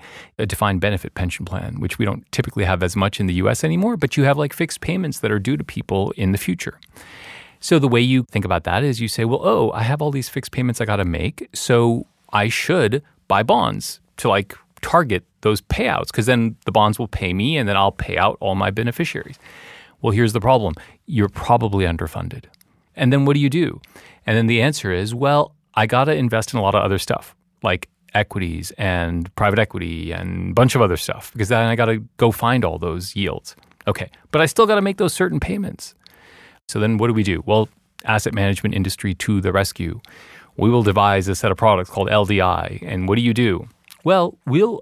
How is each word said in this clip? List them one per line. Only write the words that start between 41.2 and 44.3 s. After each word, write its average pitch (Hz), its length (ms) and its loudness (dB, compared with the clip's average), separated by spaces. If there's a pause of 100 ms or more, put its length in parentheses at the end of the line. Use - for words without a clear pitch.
a 95 80 -2
set 101 160 0
of 92 60 -2
products 101 340 2
called 101 180 -2
L 104 160 4
D 98 160 2
I. 90 400 -2
And 92 260 -6
what 104 100 2
do 120 40 0
you 120 140 2
do? 113 320 0 (360)
Well, 175 440 0